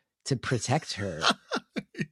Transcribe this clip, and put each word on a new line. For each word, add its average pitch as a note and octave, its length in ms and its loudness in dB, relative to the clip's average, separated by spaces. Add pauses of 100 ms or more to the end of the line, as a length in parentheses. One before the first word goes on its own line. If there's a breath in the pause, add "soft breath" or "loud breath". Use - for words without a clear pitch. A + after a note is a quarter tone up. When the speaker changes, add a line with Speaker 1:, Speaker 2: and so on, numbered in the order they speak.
(260)
Speaker 1:
to C3+ 120 2
protect - 580 0
her." F#2 400 0
Speaker 2:
<laughs> - 760 -6